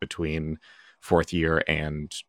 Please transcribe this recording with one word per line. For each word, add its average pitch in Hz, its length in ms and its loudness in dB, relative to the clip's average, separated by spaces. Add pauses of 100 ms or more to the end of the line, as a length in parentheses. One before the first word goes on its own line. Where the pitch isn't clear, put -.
between 78 580 -4 (420)
fourth 85 320 4
year 80 360 2
and 76 460 -2 (140)